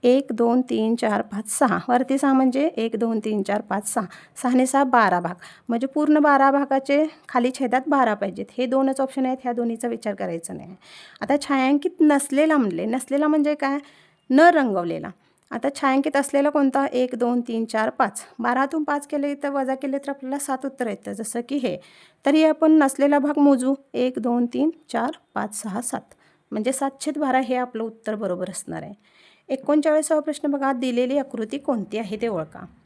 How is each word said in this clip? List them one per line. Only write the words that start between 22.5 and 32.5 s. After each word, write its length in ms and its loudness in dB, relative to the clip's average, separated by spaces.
नसलेला 460 4
भाग 200 -2
मोजू. 360 4
एक, 240 -2
दोन, 280 0
तीन, 240 0
चार, 220 -2
पाच, 280 -6
सहा, 180 -6
सात. 340 -8
म्हणजे 220 -4
सात 180 -4
छेद 180 -4
बारा 200 2
हे 180 -2
आपलं 260 -4
उत्तर 320 -8
बरोबर 360 -6
असणार 320 -10
आहे. 120 -14
एकोणचाळीसावा 720 0
प्रश्न 300 -4
बघा, 220 -2
दिलेली 460 0
आकृती 400 -6
कोणती 400 -4
आहे 240 -8
ते 60 -2
ओळखा. 360 -8